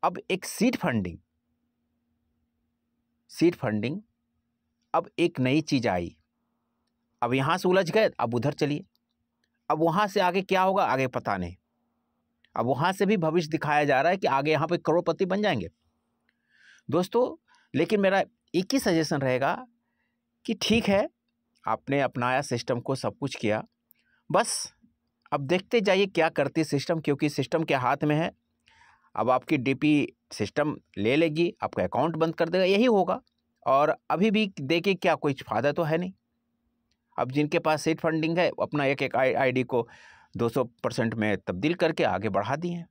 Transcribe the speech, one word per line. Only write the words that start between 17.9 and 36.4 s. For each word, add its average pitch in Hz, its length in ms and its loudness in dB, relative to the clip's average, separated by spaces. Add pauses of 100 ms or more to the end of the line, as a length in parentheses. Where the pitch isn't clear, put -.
मेरा 190 240 2 (300)
एक 185 200 -2
ही 269 60 2
सजेशन 160 400 0
रहेगा 135 360 0 (880)
कि 226 160 -2
ठीक 226 260 2
है, 208 200 2 (580)
आपने 135 360 0
अपनाया 127 420 0
सिस्टम 123 360 -2
को, 135 160 -4
सब 113 220 -6
कुछ - 180 -6
किया, 107 280 0 (680)
बस - 440 -2 (580)
अब 147 120 -2
देखते 185 380 0
जाइए 196 260 4
क्या 165 240 2
करती 151 320 0
सिस्टम, 151 360 -2
क्योंकि 147 300 0
सिस्टम 151 340 -2
के 156 120 -2
हाथ 131 280 0
में 151 120 2
है। 160 160 -2 (840)
अब 117 140 -2
आपकी 127 280 2
डीपी 135 560 2 (200)
सिस्टम 147 420 -2 (220)
ले 110 180 2
लेगी, 165 380 0 (100)
आपका 98 200 -2
अकाउंट 135 320 -2
बंद 160 200 -2
कर 165 140 -2
देगा, 185 160 0
यही 202 200 4
होगा। 196 340 2 (460)
और 143 300 2 (140)
अभी 180 220 2
भी 208 200 0 (100)
दे 160 200 0
के 190 140 0
क्या 175 220 2
कोई 147 220 -2
फ़ायदा 117 320 -2
तो 165 120 -2
है 156 140 0
नहीं। 185 160 -6 (1040)